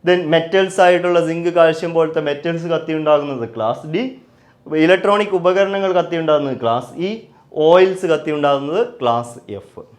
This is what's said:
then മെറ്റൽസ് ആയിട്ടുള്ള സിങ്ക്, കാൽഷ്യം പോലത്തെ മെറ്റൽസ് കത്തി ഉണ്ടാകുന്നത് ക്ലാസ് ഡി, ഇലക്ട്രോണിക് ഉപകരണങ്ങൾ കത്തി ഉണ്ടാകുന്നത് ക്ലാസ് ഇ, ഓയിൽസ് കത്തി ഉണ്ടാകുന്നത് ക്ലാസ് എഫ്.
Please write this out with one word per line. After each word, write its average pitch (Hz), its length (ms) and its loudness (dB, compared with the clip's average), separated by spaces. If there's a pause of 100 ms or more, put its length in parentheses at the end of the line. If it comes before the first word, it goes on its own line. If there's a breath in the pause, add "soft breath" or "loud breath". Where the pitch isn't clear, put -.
then 180 120 4 (140)
മെറ്റൽസ് 185 500 0
ആയിട്ടുള്ള 175 440 4
സിങ്ക്, 170 300 -2
കാൽഷ്യം 165 380 2
പോലത്തെ 160 320 0
മെറ്റൽസ് 165 460 -6
കത്തി 160 260 -4
ഉണ്ടാകുന്നത് 143 440 0 (120)
ക്ലാസ് 117 380 -4
ഡി, 214 80 -2 (800 soft breath)
ഇലക്ട്രോണിക് 190 560 2
ഉപകരണങ്ങൾ 190 600 0
കത്തി 170 220 -4
ഉണ്ടാകുന്നത് 143 400 0
ക്ലാസ് 117 300 -2 (160)
ഇ, - 20 -4 (560 soft breath)
ഓയിൽസ് 185 480 4
കത്തി 151 240 -4
ഉണ്ടാകുന്നത് 143 440 0 (200)
ക്ലാസ് 120 360 -2 (200)
എഫ്. - 240 -20 (160)